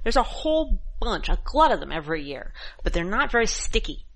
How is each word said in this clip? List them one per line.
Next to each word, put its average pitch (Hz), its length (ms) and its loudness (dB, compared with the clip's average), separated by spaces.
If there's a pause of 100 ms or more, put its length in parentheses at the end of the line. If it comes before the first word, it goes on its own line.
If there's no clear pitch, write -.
There's - 140 2
a 247 60 8
whole 311 580 0 (200)
bunch, 214 280 0
a 185 140 2
glut 294 300 4
of 196 80 0
them 143 120 -8
every 156 320 -4
year, 139 280 -10 (300)
but - 100 0
they're 170 120 0
not 226 280 0
very 233 140 4
sticky. - 580 -2 (120)